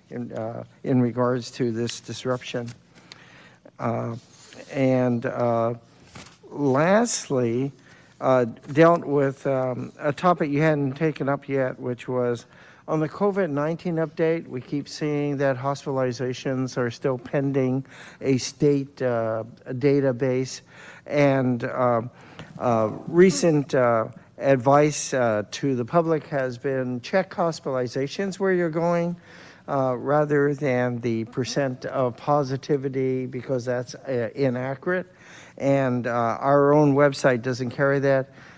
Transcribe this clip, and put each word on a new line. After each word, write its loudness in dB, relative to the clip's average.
in, -10
uh, -8
in 2
regards 0
to -2
this -6
disruption. -6
Uh, -4
and, 2
uh, 0
lastly, 2
uh, 4
dealt 6
with, 0
um, -2
a -2
topic 0
you 0
hadn't 2
taken -2
up -4
yet, -2
which -8
was -2
on -2
the -2
covid 0
nineteen -2
update. -2
We -8
keep -6
seeing -2
that 0
hospitalizations -4
are 0
still -2
pending -2
a 2
state, 0
uh, 0
database, 0
and, 2
uh, 0
uh, 2
recent, 4
uh, 4
advice, 4
uh, 2
to -2
the -2
public 0
has -4
been -4
check -2
hospitalizations -4
where 0
you're 0
going, 0
uh, 0
rather 2
than 0
the -2
percent -4
of -2
positivity, -2
because -6
that's, -6
uh, -4
inaccurate. -2
And, 2
uh, 0
our 6
own 6
website 4
doesn't -4
carry 0
that. 2